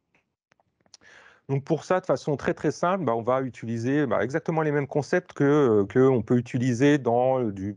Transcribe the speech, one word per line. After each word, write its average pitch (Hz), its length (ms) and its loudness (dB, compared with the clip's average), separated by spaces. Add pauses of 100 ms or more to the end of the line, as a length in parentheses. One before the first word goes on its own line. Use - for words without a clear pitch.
(1500)
Donc 139 160 -4
pour - 200 -2
ça, 185 180 0
de - 60 -18
façon 143 300 -2
très, - 180 -4
très 151 160 -2
simple, 180 340 -2
bah, 117 100 0
on 117 60 -4
va 127 200 0
utiliser, 123 680 -4
bah, 101 160 0
exactement 156 400 -2
les 151 80 0
mêmes 143 160 -2
concepts - 460 -2
que, 147 100 0
euh, 135 420 4
que 127 140 0
on 131 240 4
peut 123 140 2
utiliser 127 600 0
dans, 127 420 0
euh, 113 120 -2
du 98 260 -8